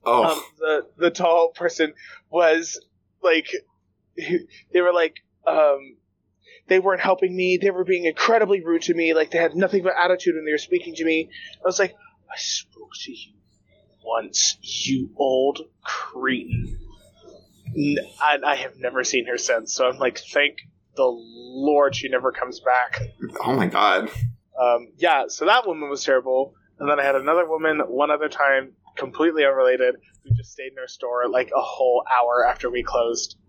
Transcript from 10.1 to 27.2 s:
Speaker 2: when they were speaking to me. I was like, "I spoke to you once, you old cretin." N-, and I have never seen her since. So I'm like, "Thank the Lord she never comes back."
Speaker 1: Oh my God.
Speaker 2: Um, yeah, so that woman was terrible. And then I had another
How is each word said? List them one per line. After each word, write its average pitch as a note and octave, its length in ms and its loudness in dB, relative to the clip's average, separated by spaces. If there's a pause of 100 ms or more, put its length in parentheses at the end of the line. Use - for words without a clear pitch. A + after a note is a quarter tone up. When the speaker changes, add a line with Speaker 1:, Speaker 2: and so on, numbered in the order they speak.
Speaker 2:
when D#3 100 -6
they D3+ 60 -4
were D3+ 80 0
speaking E3+ 380 -4
to E3 80 -6
me. D#3+ 260 0 (320)
I - 20 -20
was F3+ 140 0
like, G3 160 0 (340)
"I - 80 -16
spoke - 540 -10 (140)
to - 80 -16
you - 220 -20 (680)
once, A2+ 560 -2
you - 560 -4
old C#3 440 0 (240)
cretin." - 960 -6 (960)
N-, D3 220 0 (240)
and D3 220 2
I D3 120 0
have C3+ 220 -10
never B2+ 260 -4
seen B2 220 -2
her A#2+ 120 -4
since. A2+ 360 -2
So B2+ 140 2
I'm B2+ 100 -4
like, B2+ 200 -2
"Thank C#3+ 400 -2 (380)
the C#3 100 2
Lord B2 880 0
she C3 140 -6
never B2+ 240 -2
comes B2 280 -8
back." B2 400 0 (440)
Speaker 1:
Oh A#2+ 100 0
my G#2+ 120 0
God. G2 440 2 (500)
Speaker 2:
Um, A#2+ 360 2
yeah, D#3 320 2
so - 180 -8
that A3+ 200 4
woman D3+ 240 -6
was C#3 140 -6
terrible. C3 500 0 (240)
And C#3+ 120 -2
then D3 80 2
I C#3 60 2
had C#3 120 4
another D#3+ 320 2